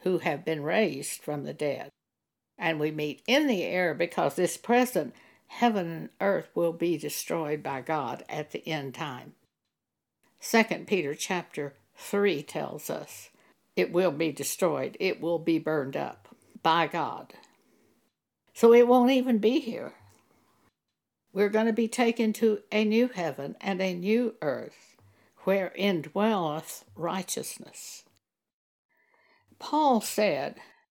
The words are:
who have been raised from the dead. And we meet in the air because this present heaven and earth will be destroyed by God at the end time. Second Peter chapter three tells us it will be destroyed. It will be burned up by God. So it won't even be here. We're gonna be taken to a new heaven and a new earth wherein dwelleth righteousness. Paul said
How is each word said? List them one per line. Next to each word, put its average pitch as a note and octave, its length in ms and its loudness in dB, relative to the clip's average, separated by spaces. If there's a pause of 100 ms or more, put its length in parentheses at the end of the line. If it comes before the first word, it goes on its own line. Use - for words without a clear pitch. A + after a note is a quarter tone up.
who F#3 160 0
have E3 260 -2
been D#3+ 160 -2
raised D#3 640 -2
from D3 200 -6
the D#3 120 -8
dead. C#3 340 -4 (680)
And E3 240 -2
we D#3 120 0
meet D3+ 340 -6
in C#4+ 220 2
the F#3+ 160 0
air E3+ 320 0
because E3+ 400 0
this F3 220 0
present A#3 580 2 (320)
heaven G#3+ 420 0
and D#3+ 200 -8 (120)
earth G3 320 0
will E3+ 200 0
be E3+ 240 -2
destroyed D3 680 -6
by C3+ 180 -6
God C#3 480 -4
at D3+ 220 -8
the - 160 -10
end C#3+ 260 -6
time. C3+ 400 -12 (1040)
Second G#3+ 460 0
Peter D#3+ 300 -2
chapter D#3+ 580 -8 (220)
three G3+ 480 -2
tells - 480 -8
us - 400 -12 (440)
it F3+ 160 0
will F3 200 2
be D3+ 200 -2
destroyed. C#3+ 680 -2
It F3+ 200 -2
will E3 200 -2
be E3 180 0
burned D3 400 -4
up - 300 -8 (340)
by E3 240 4
God. D3+ 480 -6 (1200)
So A#3 200 8
it A#3+ 140 10
won't B3 240 6
even B3+ 280 2
be A#3+ 200 4
here. - 360 -8 (1400)
We're G3+ 160 2
gonna A3 240 2
be A3+ 160 2
taken A#3 440 2
to G#3+ 380 2
a G#3+ 140 2
new A3+ 240 4
heaven D3+ 500 -6
and F#3+ 220 -4
a F#3+ 120 0
new G#3+ 480 0
earth - 540 -6 (480)
wherein F#3+ 580 0
dwelleth E3+ 840 -2 (100)
righteousness. - 1120 -8 (1500)
Paul C#4+ 400 4
said D#3+ 560 0 (360)